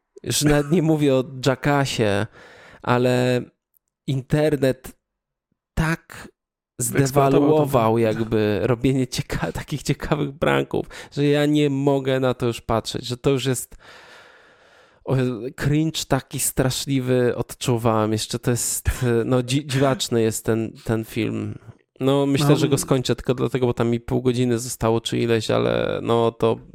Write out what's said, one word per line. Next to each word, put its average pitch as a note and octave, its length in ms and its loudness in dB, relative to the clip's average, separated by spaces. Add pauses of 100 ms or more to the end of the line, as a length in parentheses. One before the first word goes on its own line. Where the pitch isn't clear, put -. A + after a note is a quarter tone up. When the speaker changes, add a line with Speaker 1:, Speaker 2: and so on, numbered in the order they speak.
(240)
Speaker 1:
już A#2+ 180 -4
nawet D3 300 2
nie F3 100 4
mówię D3 340 2
o B2+ 80 2 (220)
Jackassie, C#3 580 0 (800)
ale B2 600 2 (680)
internet C#3 880 0 (760)
tak - 540 -4 (520)
Speaker 2:
Wyeksploatował C3+ 600 2
Speaker 1:
zdewaluował C#3 520 4
Speaker 2:
to. A2+ 40 2
Speaker 1:
jakby A2 640 0
robienie B2+ 440 0
cieka-, - 440 -6
takich - 320 -8
ciekawych D3 560 -4
pranków, C#3 460 -2 (260)
że C#3+ 140 -2
ja D3 200 2
nie D3 240 2
mogę C3+ 500 0
na B2+ 140 2
to - 120 -6
już A#2 160 -4
patrzeć, A2+ 440 -4
że A#2+ 120 -8
to - 120 -2
już C3 160 0
jest, - 300 -4 (1300)
o C3 100 -2
Jezu, B2+ 260 -2 (140)
cringe D#3 520 0
taki C3+ 320 -2
straszliwy B2+ 960 0
odczuwam. A2+ 760 0
Jeszcze A2 280 -4
to B2 120 -2
jest, - 380 -4 (360)
no, B2+ 180 2
dzi-, C#3 240 -2
dziwaczny B2+ 540 0
jest A2 240 -2
ten, A2+ 260 -2 (120)
ten A2 220 -2
film. A2 520 -6 (420)
No, C#3 260 2
myślę, C#3 240 2
Speaker 2:
No. D3 60 6
Speaker 1:
że C#3+ 140 2
go C3+ 80 2
skończę B2 380 0
tylko - 180 -2
dlatego, B2+ 320 -2
bo A#2+ 80 2
tam A#2 160 0
mi A#2 100 0
pół B2 220 -4
godziny B2 380 0
zostało A#2 420 -2
czy - 160 -4
ileś, A#2 340 0
ale A#2 520 0
no A#2 280 2
to A#2 260 0 (180)